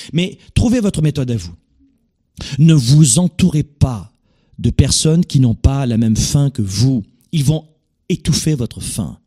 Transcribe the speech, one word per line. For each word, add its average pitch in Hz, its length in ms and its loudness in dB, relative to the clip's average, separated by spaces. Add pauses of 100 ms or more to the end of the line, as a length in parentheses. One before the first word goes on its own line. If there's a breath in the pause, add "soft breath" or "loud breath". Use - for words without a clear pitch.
(140 loud breath)
Mais 185 240 -4 (160 soft breath)
trouvez 240 260 2
votre 190 220 -2
méthode 139 280 -2
à 117 60 -2
vous. 85 180 -10 (1040 loud breath)
Ne 160 160 6
vous 143 440 4
entourez 170 440 0
pas 117 500 -4 (460)
de 120 120 -2
personnes 160 540 2
qui - 160 0
n'ont 120 140 2
pas 135 320 0
la 117 120 0
même 110 180 2
faim 139 340 0
que - 120 -6
vous. 107 420 0 (280)
Ils 151 120 -2
vont 151 220 -2 (420)
étouffer 156 460 -2
votre 120 260 -8
faim. - 460 -8